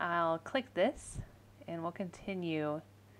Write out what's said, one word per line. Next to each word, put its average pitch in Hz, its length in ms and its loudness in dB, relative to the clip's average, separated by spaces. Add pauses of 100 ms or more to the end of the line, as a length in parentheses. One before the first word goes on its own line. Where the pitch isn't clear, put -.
I'll 170 380 4
click - 340 -2
this - 460 2 (500)
and 170 120 -4
we'll 170 120 -2
continue 165 880 -2 (380)